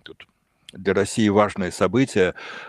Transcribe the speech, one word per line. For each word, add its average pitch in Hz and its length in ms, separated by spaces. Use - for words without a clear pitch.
тут - 240
для 95 200
России 101 380
важное 98 400
событие. 95 640